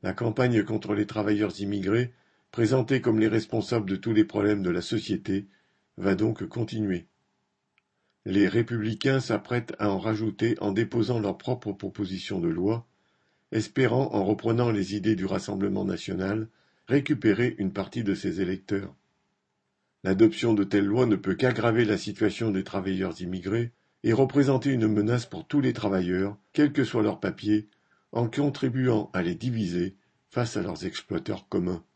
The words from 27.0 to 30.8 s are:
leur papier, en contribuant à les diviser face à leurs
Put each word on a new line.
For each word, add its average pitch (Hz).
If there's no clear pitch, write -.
leur 104
papier, 104
en 120
contribuant 127
à 92
les 87
diviser 95
face 120
à 104
leurs 92